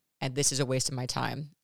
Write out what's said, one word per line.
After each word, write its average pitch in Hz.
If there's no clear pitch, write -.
And 135
this 139
is 135
a 135
waste 131
of 135
my 127
time. 127